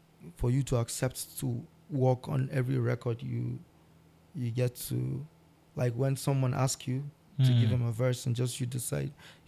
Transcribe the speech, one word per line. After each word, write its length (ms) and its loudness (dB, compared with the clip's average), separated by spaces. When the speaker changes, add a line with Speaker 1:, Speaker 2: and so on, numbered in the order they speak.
Speaker 1:
for 140 0
you 140 2
to 120 0
accept 640 -2
to 220 -4
work 380 2
on 220 0
every 280 0
record 440 -2
you, 360 -4
you 160 -2
get 260 0
to, 480 -4
like, 180 0
when 220 0
someone 380 2
asks 340 0
you 160 -2
to 140 8
give 160 6
Speaker 2:
Mm. 20 4
Speaker 1:
them 120 2
a 100 0
verse 340 0
and 80 0
just 260 -2
you 60 -2
decide, 460 -4